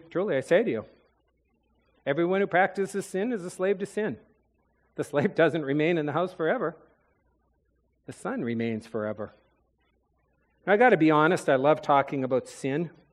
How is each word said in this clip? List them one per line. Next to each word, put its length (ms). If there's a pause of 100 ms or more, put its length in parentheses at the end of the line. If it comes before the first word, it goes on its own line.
truly, 280
I 20
say 240
to 80
you, 140 (1200)
everyone 340
who 80
practices 580
sin 280
is 100
a 60
slave 300
to 60
sin. 320 (760)
The 80
slave 320
doesn't 300
remain 320
in 80
the 80
house 200
forever. 440 (1300)
The 60
son 300
remains 440
forever." 480 (1300)
Now, 80
I 40
gotta 200
be 140
honest, 360
I 80
love 240
talking 440
about 240
sin 420 (240)